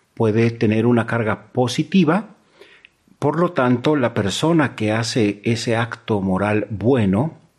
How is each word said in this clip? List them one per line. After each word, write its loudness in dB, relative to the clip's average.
Puede 2
tener 0
una 2
carga -4
positiva, 0
por -2
lo 0
tanto, 0
la 0
persona 0
que -2
hace -2
ese -2
acto -4
moral 0
bueno, 0